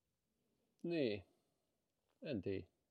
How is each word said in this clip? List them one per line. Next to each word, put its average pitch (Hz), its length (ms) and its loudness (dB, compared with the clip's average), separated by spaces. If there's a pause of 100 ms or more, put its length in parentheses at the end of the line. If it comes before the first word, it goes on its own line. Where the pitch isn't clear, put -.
(840)
niin. 135 420 2 (960)
En 143 200 -4
tiedä. 95 260 -4 (240)